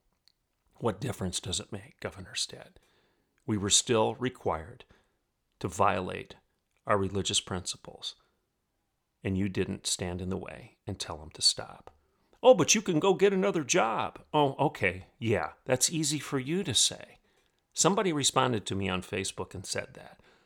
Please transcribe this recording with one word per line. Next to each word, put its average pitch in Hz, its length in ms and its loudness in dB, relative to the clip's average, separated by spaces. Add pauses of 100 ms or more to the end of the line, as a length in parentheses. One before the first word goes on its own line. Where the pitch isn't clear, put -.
(800)
What 104 220 -2
difference 104 380 -6
does - 220 -4
it - 100 -14
make, 104 300 -14
Governor 95 340 -12
Stitt? - 460 -10 (680)
We 110 100 0
were 98 140 -2
still 113 460 2
required 85 680 -6 (760)
to - 80 -4
violate 95 680 -2 (540)
our 107 100 4
religious 98 420 0
principles, - 760 -10 (1040)
and 95 160 0
you 101 100 0
didn't 95 380 -4
stand 90 340 -4
in 92 80 -6
the 92 80 -4
way - 420 -12 (100)
and 95 100 -8
tell 80 200 -8
them 76 160 -16
to - 80 -8
stop. - 500 -2 (500)
"Oh, 254 120 10
but 165 200 6
you 220 60 4
can 170 200 0
go 196 120 6
get 190 220 4
another 185 280 0
job." 180 680 0
Oh, 143 260 4
okay, 98 500 0 (100)
yeah, 101 340 0 (140)
that's 127 240 2
easy 156 280 -2
for 139 200 -4
you 156 260 -2
to 143 80 -4
say. - 460 0 (560)
Somebody 185 400 4
responded 127 500 2
to - 100 -6
me 98 140 -2
on 92 140 -2
Facebook 98 520 -6
and 104 120 -12
said - 260 -6
that. - 280 -20 (260)